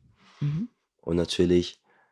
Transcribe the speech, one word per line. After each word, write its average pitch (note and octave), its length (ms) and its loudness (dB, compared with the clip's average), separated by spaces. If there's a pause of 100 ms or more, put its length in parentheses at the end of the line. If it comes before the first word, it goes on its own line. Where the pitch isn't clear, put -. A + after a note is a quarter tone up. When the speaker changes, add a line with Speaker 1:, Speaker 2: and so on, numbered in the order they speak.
(400)
Speaker 1:
Mhm. D#3 280 -4 (340)
Speaker 2:
Und F2 140 -2
natürlich F2 680 0 (300)